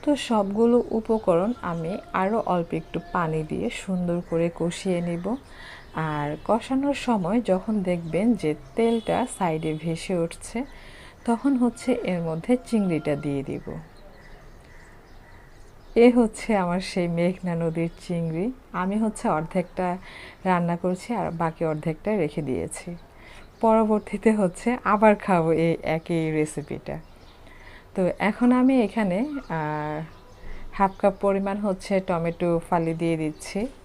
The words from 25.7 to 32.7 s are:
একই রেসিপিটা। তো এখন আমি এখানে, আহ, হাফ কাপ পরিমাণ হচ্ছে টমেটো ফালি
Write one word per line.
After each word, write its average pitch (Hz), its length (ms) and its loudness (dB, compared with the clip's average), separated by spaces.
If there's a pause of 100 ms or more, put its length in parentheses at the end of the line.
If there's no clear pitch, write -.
একই 160 480 -2
রেসিপিটা। 151 680 -4 (960)
তো 196 60 0 (180)
এখন 240 320 2
আমি 254 300 6
এখানে, 196 380 0
আহ, 156 840 -4 (680)
হাফ 196 200 2 (100)
কাপ 196 200 4
পরিমাণ 196 360 0
হচ্ছে 202 420 0
টমেটো 170 720 0
ফালি 165 240 2